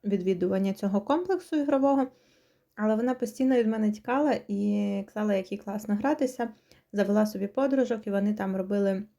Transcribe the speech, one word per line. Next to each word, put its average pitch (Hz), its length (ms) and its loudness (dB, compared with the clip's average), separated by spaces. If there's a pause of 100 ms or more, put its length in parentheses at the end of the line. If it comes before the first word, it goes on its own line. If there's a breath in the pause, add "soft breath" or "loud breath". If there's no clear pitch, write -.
відвідування 190 680 0
цього 202 280 0
комплексу 359 560 -2
ігрового, 277 500 2 (680 soft breath)
але 214 200 2
вона 247 180 0
постійно 254 420 0
від 226 100 4
мене 214 260 2
тікала 262 420 0 (140)
і 202 580 0
казала, 214 280 -2
як 190 180 -2
їй 202 60 -6
класно 208 360 -4
гратися, 254 540 -2 (440 soft breath)
завела 202 340 2
собі 202 200 -4
подружок, 262 600 0
і 208 40 -4
вони 202 240 0
там 190 220 -4
робили 196 460 0 (160)